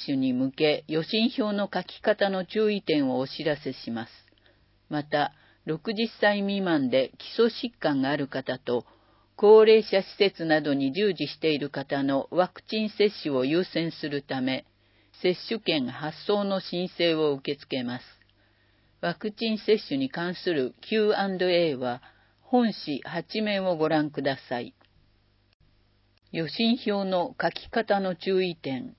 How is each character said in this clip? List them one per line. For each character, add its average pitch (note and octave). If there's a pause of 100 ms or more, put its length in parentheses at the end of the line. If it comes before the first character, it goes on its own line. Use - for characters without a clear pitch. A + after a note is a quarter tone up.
種 C#3+
に C3
向 C3
け、 D3+
予 D#3+
診 A3
票 A3
の G3+
書 F3+
き -
方 G3+
の F#3+
注 G#3+
意 G3+
点 C#3+
を B2+
お C3+
知 -
ら D3+
せ C#3
し -
ま A2+
す。 - (760)
ま D3+
た、 D3 (320)
六 D#3+
十 A3+ (140)
歳 G#3
未 G3
満 D#3
で C3
基 - (120)
礎 A#3
疾 -
患 C#3+
が C3
あ D3+
る D3
方 C3
と、 A#2+ (500)
高 G#3+
齢 A3
者 G3
施 -
設 F#3
な D#3
ど D3
に C3+
従 G3+
事 D3+
し -
て D#3+
い D3
る C#3+
方 C#3
の C#3
ワ F3+
ク -
チ A3
ン G#3+
接 G#3 (120)
種 C#3+
を B2+
優 D#3+
先 E3
す -
る C#3+
た C3+
め、 C3 (580)
接 F3+ (140)
種 A3+
券 D#3
発 D3+
送 G#3
の F#3+
申 F3+
請 E3+
を D#3
受 C#3
け -
付 -
け B2+
ま B2
す。 - (960)
ワ E3+
ク G#3+
チ A3+
ン G#3+
接 G#3+
種 C#3
に C3+
関 F3
す -
る C3
キ -
ュ G#3
ー -
ア G3
ン F#3+
ド F3+
エ E3+
ー -
は、 B2 (380)
本 A#3+
誌 -
八 E3+
面 F#3+
を F3+
ご D#3
覧 D3+
く C#3+
だ C#3 (100)
さ B2
い。 - (1600)
予 E3
診 A3+
票 G3+
の F#3
書 E3+
き -
方 G#3+
の F#3+
注 F#3
意 E3+
点。 B2+